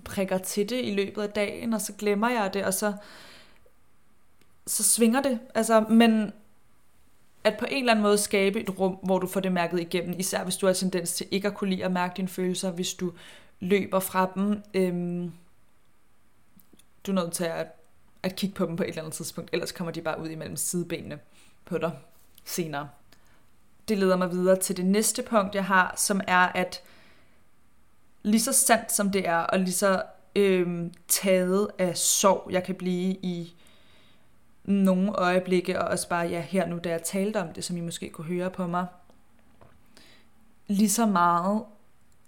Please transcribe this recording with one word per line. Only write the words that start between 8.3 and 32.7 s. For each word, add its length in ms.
et 180
rum, 140
hvor 260
du 80
får 140
det 120
mærket 280
igennem, 380
især 260
hvis 120
du 100
har 60
tendens 400
til 180
ikke 180
at 60
kunne 160
lide 140
at 80
mærke 240
dine 120
følelser, 420
hvis 240
du 180
løber 400
fra 340
dem. 280
Øhm, 580
du 40
er 40
nødt 180
til 120
at, 220
at 140
kigge 180
på 120
dem 100
på 60
et 60
eller 140
andet 120
tidspunkt, 380
ellers 200
kommer 180
de 120
bare 180
ud 80
imellem 280
sidebenene 600
på 140
dig 140
senere. 440
Det 100
leder 180
mig 140
videre 300
til 160
det 100
næste 360
punkt, 320
jeg 100
har, 320
som 300
er, 120
at 440
lige 180
så 120
sandt 400
som 180
det 180
er, 80
og 220
lige 140
så, 300
øhm, 580
taget 600
af 180
sorg, 540
jeg 140
kan 100